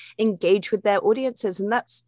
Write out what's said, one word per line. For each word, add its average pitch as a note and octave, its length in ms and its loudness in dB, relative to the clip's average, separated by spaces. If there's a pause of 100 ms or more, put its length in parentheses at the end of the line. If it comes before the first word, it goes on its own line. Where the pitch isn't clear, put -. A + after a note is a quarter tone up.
(180)
engage G3 540 2
with G3+ 100 0
their G3+ 220 2
audiences. A3+ 560 -2
And G3+ 100 -4
that's - 380 -4